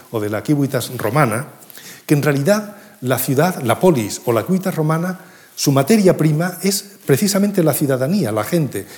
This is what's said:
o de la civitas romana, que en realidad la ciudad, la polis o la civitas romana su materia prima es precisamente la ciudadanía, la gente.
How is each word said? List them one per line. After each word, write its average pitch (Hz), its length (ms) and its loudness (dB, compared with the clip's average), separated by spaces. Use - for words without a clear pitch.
o 113 100 -4
de 104 80 -4
la 104 100 -4
civitas 139 560 -2
romana, 120 520 -2
que - 80 0
en 143 100 2
realidad 151 540 0
la 127 180 -2
ciudad, 165 420 0
la 113 180 0
polis 131 460 2
o 120 60 0
la 113 120 0
civitas 185 300 -2
romana 160 460 -2
su - 140 0
materia 175 440 4
prima 156 460 0
es 196 240 -2
precisamente 190 560 2
la 151 100 2
ciudadanía, 135 580 0
la 107 120 -2
gente. 120 420 -4